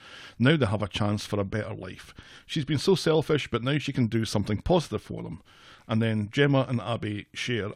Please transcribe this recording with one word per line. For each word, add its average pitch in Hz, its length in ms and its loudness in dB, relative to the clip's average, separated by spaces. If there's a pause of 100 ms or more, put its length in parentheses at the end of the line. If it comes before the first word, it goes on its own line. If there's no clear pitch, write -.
(380)
Now 147 200 6
they 131 80 2
have 101 180 0
a 104 60 -4
chance 104 360 -2
for 101 140 -2
a 98 60 0
better 104 280 -6
life. 95 400 -14 (320)
She's 151 200 -4
been 151 120 0
so 196 180 4
selfish, 156 540 2
but 117 140 -2
now 139 140 0
she 139 160 -4
can 123 140 2
do 113 180 0
something 104 360 0
positive 156 400 0
for 113 220 -10
them. - 180 -12 (460)
And 113 140 2
then 107 300 0
Gemma 139 360 4
and 120 140 -2
Abby 104 520 -6
share 110 420 -4